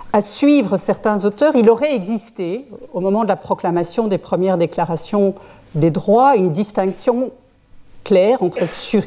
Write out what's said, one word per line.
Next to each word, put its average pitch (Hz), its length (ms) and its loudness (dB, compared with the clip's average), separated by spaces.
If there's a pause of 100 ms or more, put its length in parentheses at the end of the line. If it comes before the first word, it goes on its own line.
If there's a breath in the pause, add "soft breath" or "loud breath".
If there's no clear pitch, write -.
(120)
À 214 80 2
suivre 277 560 2
certains 202 480 -2
auteurs, 285 320 2
il 220 120 6
aurait 233 240 2
existé, 208 760 -6 (240)
au 180 80 -6
moment 196 240 0
de 202 40 0
la 196 60 0
proclamation 175 720 -2
des 190 120 -2
premières 185 400 -2
déclarations 170 760 -2 (400 loud breath)
des 160 160 2
droits, 233 460 4
une 185 160 0
distinction 208 800 -2 (720)
claire 202 400 2
entre 175 240 -2
sur-, - 380 -2